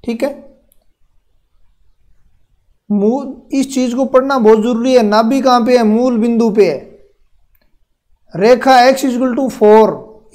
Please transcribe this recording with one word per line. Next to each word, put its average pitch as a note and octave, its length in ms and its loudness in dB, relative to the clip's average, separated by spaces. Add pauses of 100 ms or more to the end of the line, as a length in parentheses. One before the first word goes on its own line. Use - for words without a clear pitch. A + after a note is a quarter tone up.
ठीक A#3 200 -6
है, C#4+ 80 -4 (2500)
मूल, A3+ 460 -2 (180)
इस C4+ 200 -4
चीज B3+ 200 -4
को C4 140 -2
पढ़ना C4+ 320 -2
बहुत A3 200 4
जरूरी A#3+ 340 -2
है। B3 100 2
नाभि A3+ 380 0
कहाँ B3 240 0
पे B3 120 2
है? A#3+ 80 0
मूल A#3 320 0
बिंदु A#3 340 0
पे F#3+ 200 2
है। C3 80 -8 (1500)
रेखा B3 500 2
x C4 220 2
equal B3 300 -2
to C4+ 160 -4
four G#3+ 360 4 (480)